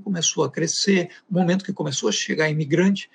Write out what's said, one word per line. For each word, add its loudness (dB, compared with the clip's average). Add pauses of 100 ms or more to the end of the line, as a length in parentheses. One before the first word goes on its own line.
começou 0
a -2
crescer, 0 (180)
o -4
momento 2
que -8
começou -2
a 0
chegar -2
imigrante, 2